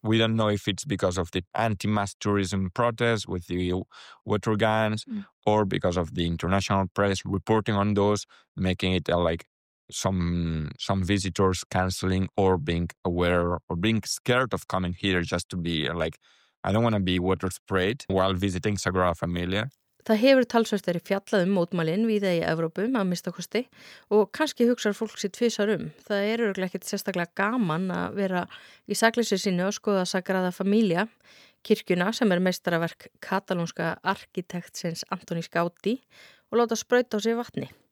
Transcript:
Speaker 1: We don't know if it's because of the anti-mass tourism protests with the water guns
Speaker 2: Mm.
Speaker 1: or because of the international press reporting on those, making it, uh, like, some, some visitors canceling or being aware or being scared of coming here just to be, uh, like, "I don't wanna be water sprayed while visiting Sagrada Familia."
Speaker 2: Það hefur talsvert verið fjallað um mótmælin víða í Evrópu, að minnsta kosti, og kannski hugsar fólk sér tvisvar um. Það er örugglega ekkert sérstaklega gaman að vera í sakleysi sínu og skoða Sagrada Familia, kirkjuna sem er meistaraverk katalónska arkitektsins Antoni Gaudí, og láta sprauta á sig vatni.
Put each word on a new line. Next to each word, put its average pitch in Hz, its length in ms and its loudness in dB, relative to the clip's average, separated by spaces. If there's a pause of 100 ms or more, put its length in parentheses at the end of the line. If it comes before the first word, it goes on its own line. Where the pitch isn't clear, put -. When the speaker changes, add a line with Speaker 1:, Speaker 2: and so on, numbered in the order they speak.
Speaker 1:
We 110 140 2
don't 113 180 4
know 110 120 4
if 104 200 0
it's 98 180 -4
because 92 320 0
of 87 140 -4
the 92 120 -2 (100)
anti-mass 104 680 -2
tourism 98 540 0
protests 117 540 0
with 92 200 -6
the 90 260 0 (520)
water 107 300 0
guns 110 500 0
Speaker 2:
Mm. 101 200 -10 (200)
Speaker 1:
or 107 200 4
because 92 320 0
of 85 160 -2
the 87 120 0
international 92 680 0
press 101 320 0
reporting 101 500 0
on 101 200 2
those, 104 300 2 (300)
making 92 380 0
it, 87 160 -2
uh, 87 80 2
like, 82 280 0 (440)
some, 85 880 -2
some 95 260 -2
visitors 92 640 2
canceling 92 680 0
or 95 220 4
being 85 320 -2 (160)
aware 87 540 2 (100)
or 90 60 -2
being 107 300 0
scared - 480 0
of - 140 -6
coming 92 260 -2
here 92 280 0
just 87 280 -4
to - 80 -6
be, 80 320 -2
uh, 82 60 -4
like, 80 220 -2 (460)
"I 95 80 -2
don't 110 120 2
wanna 110 160 2
be 92 200 0
water 92 300 0
sprayed 98 580 -2
while 95 260 2
visiting 98 440 -2
Sagrada 90 380 2
Familia." 90 540 -2 (380)
Speaker 2:
Það 220 160 2
hefur 262 240 6
talsvert 220 400 0
verið 175 160 -2
fjallað 196 400 0
um 196 120 2
mótmælin 175 520 0
víða 202 240 2
í 170 80 2
Evrópu, 165 480 -2
að 233 200 0
minnsta 180 240 -4
kosti, 208 360 -6 (420)
og 208 220 4
kannski - 320 0
hugsar 233 320 2
fólk - 240 -8
sér 196 160 -6
tvisvar 220 400 0
um. 151 160 -8 (160)
Það 202 240 0
er 226 80 -2
örugglega 190 300 -2
ekkert - 180 -10
sérstaklega 180 480 -4
gaman 190 560 0
að 175 240 -4
vera 185 320 -2 (400)
í 202 80 -2
sakleysi 226 400 2
sínu 185 320 0
og 202 80 -4
skoða 190 320 0
Sagrada 185 480 -2
Familia, 196 540 2 (520)
kirkjuna 190 540 2
sem 214 160 2
er 180 80 2
meistaraverk 175 720 -2 (100)
katalónska 170 840 -4
arkitektsins - 1080 -6
Antoni 170 320 -6
Gaudí, 175 560 -2 (520)
og 226 80 2
láta 233 200 0
sprauta 247 380 0
á 202 40 -2
sig 226 140 0
vatni. 233 320 -6 (240)